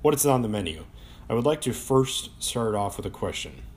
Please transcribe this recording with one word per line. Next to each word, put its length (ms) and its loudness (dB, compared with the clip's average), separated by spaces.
what 140 6
is 100 0
on 160 6
the 80 0
menu? 380 -4
I 60 0
would 100 2
like 160 2
to 140 -4
first 560 2
start 320 0
off 220 -2
with 80 -8
a 60 -4
question. 500 -6